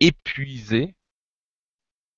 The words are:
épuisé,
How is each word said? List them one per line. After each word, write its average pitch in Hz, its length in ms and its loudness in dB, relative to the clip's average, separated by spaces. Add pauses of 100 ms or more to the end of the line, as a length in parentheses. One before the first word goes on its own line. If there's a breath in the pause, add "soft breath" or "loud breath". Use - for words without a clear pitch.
épuisé, 135 960 0 (1200)